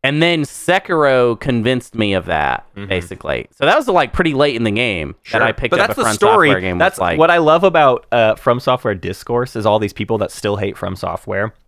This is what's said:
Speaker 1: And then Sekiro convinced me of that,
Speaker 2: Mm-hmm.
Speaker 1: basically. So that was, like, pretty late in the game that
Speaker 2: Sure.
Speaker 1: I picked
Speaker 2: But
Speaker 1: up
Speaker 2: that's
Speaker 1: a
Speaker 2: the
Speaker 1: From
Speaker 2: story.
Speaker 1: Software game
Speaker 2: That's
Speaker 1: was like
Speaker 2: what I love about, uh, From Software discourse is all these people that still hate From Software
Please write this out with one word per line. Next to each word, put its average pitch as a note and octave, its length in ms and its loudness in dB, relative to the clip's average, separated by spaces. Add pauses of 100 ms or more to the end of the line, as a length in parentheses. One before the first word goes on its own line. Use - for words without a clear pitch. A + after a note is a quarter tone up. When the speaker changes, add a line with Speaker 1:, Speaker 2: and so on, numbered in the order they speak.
Speaker 1:
And D3 180 0
then E3+ 200 2
Sekiro C#3 960 0
convinced B2 560 -2
me G#2 180 0
of F2 120 -2
that, D2 380 -2 (120)
Speaker 2:
Mm-hmm. G2 120 -12
Speaker 1:
basically. F2 640 -6
So - 160 -6
that G3 100 4
was, C#4 120 -2
like, E3 240 0
pretty E3 220 0
late C#3+ 200 2
in A#2 80 -2
the A2 80 0
game G2+ 460 -2 (160)
that A2 60 0
Speaker 2:
Sure. - 40 2
Speaker 1:
I A2+ 80 0
picked A2 220 -4
Speaker 2:
But - 80 0
Speaker 1:
up - 80 2
Speaker 2:
that's A2 100 -4
Speaker 1:
a B3 40 -2
Speaker 2:
the - 40 2
Speaker 1:
From - 80 0
Speaker 2:
story. G3+ 360 4
Speaker 1:
Software F#2 100 0
game F#2 180 -4
Speaker 2:
That's F#3 200 2
Speaker 1:
was - 20 -6
like F2+ 180 0
Speaker 2:
what E3 120 4
I F3 80 4
love E3 260 4
about, D3+ 480 4
uh, A2+ 240 2
From B2 240 0
Software B2 340 -2
discourse A#2 600 -6
is G#2+ 100 -2
all G#2+ 140 4
these G2+ 120 -4
people A2 260 -4
that G2+ 120 -4
still G#2 260 -4
hate G2+ 220 -4
From F#2+ 160 -6
Software F#2+ 580 -6 (160)